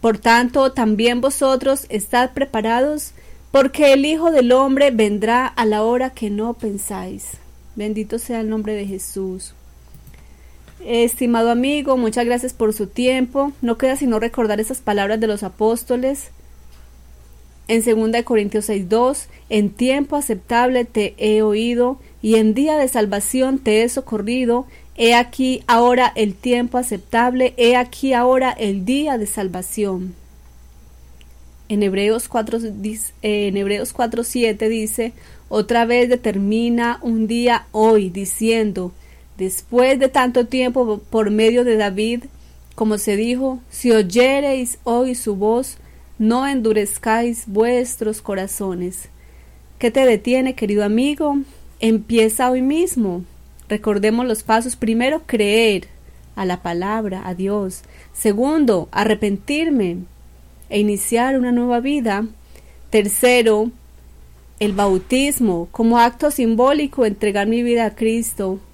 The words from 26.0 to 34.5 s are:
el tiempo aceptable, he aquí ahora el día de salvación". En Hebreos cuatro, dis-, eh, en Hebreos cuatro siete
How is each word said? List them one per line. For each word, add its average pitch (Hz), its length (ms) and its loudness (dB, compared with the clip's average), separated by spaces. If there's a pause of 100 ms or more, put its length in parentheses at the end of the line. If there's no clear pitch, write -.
el 208 200 0
tiempo 240 440 -2
aceptable, 247 800 0
he 240 180 4
aquí 247 380 -2
ahora 254 380 2
el 196 340 -4
día 269 340 -2
de 208 80 -4
salvación". 185 880 -6 (1500)
En 208 140 0
Hebreos 202 460 0
cuatro, 233 320 -4
dis-, 214 520 -8 (100)
eh, 208 260 -2
en 190 80 -2
Hebreos 202 360 -4
cuatro 240 300 -4
siete 226 460 -2